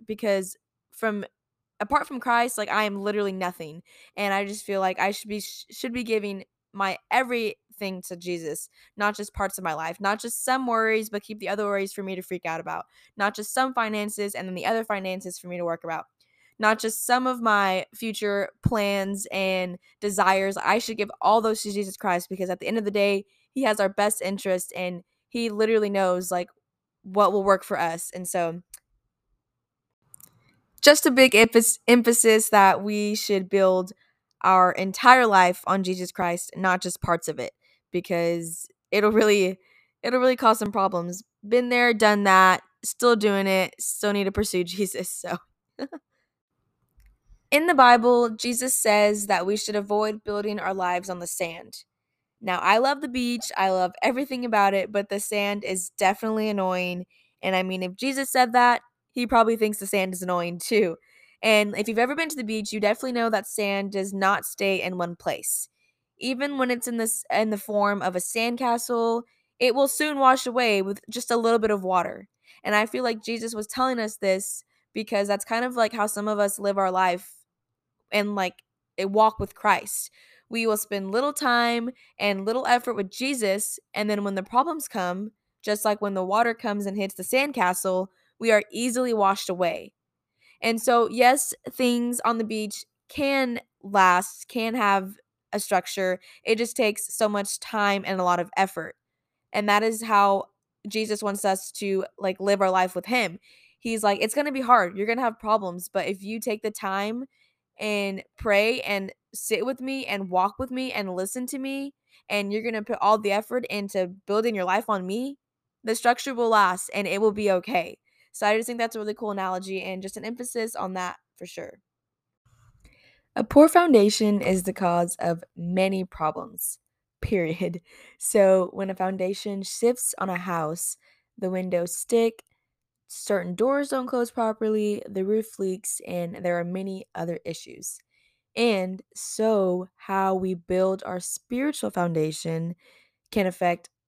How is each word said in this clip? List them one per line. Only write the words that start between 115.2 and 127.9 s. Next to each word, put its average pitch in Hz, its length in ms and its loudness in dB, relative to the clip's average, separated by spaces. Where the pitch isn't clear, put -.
the 220 100 -2
structure 247 400 0
will 233 140 0
last 202 460 2
and 202 120 -2
it 185 140 -2
will 214 140 4
be 208 180 0
okay." 180 480 -2
So - 160 -4
I 214 80 4
just 226 100 -2
think 240 140 -6
that's 226 160 -4
a 220 40 -8
really 214 140 -4
cool 214 180 -6
analogy 190 500 -6
and 185 200 -8
just 190 160 -12
an - 80 -12
emphasis 233 500 -8
on 185 180 -6
that 180 240 -6
for 180 100 -18
sure. - 360 -14
A - 80 0
poor 294 240 8
foundation 214 760 6
is 185 220 0
the 185 100 -4
cause 175 460 0
of 170 240 -4
many 185 500 -2
problems, - 720 -6
period. 170 600 -2